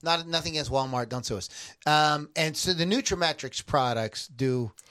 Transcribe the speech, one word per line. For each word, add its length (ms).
not, 240
nothing 240
against 180
Walmart. 380
Don't 180
sue 120
us. 120
Um, 500
and 220
so 160
the 100
Nutrimetrics 800
products 640
do. 460